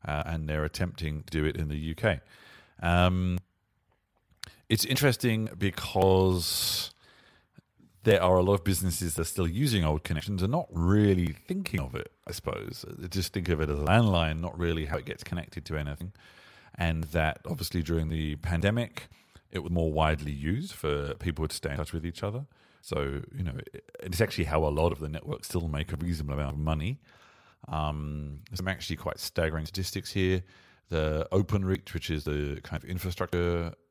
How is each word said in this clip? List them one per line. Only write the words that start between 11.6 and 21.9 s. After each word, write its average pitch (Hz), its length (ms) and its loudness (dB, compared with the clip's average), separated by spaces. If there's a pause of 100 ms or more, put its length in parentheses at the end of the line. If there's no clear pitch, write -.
of 65 160 -4
it, - 160 -8 (160)
I - 60 -8
suppose. - 560 -8
They - 200 -10
just 92 240 -2
think 87 180 -2
of 78 100 4
it 78 80 2
as 73 100 0
a 73 40 -2
landline, 85 580 4
not 85 180 -6
really 80 280 0
how 73 100 -4
it 65 80 -6
gets - 180 -10
connected - 440 -8
to 80 100 -6
anything. 73 360 -6 (640)
And 82 280 0
that 78 400 0
obviously 90 380 -4
during 80 260 0
the 78 280 -2
pandemic, 101 720 -2 (420)
it 98 80 -4
was 78 140 -4
more 82 200 2
widely 76 400 2
used 87 400 -2
for 73 420 -2
people 78 320 -2
to - 80 -6
stay - 180 -6
in 69 40 -4
touch 78 160 -6